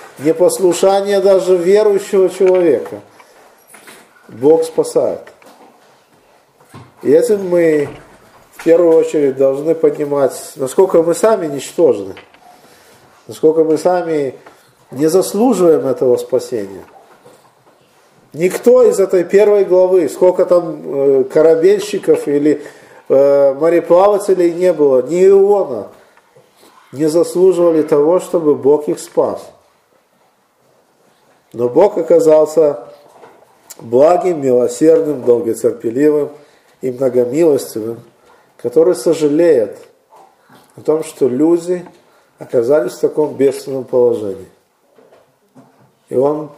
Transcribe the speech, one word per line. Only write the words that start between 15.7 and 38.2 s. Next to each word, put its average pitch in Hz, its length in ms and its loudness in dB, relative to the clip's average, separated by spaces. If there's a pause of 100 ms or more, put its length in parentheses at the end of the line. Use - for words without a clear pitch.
этого 123 320 0
спасения. 98 680 -8 (1500)
Никто 190 500 2
из 196 160 2
этой 190 240 0
первой 202 400 2
главы, 185 460 2
сколько 185 360 0
там, 170 380 -2
э, 139 420 0
корабельщиков 160 1000 0
или, 147 340 0 (480)
э, 139 440 2
мореплавателей 175 1000 2
не 180 200 0
было, 139 280 2
ни 170 260 0
Иона – 196 640 2 (1000)
не 139 160 -4
заслуживали 170 760 2
того, 156 360 2
чтобы 160 360 -2
Бог 139 320 0
их 170 120 -6
спас. 117 460 -4 (2000)
Но 120 160 -2
Бог 175 280 2
оказался 156 880 2 (920)
благим, 160 640 0
милосердным, 135 840 0
долготерпеливым 120 1040 0 (520)
и 131 100 -6
многомилостивым, 123 1080 -2 (580)